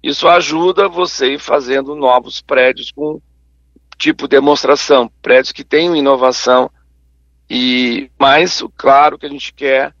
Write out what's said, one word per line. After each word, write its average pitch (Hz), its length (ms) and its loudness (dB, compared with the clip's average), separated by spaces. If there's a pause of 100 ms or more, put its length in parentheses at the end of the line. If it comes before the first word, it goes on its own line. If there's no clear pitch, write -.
isso 151 240 -4
ajuda 175 600 2
você 143 460 -4
ir 151 40 -12
fazendo 135 560 -4
novos 127 460 0
prédios 131 500 0
com 151 300 -8 (760)
tipo 143 280 -2
demonstração, 139 800 2 (140)
prédios 131 280 2
que - 120 -16
tenham 165 320 0
inovação. 127 760 2 (800)
E, 123 720 -4
mas, 147 420 2
o - 80 -12
claro 147 480 2
que - 80 -16
a 143 40 -10
gente 143 220 -14
quer 135 500 -2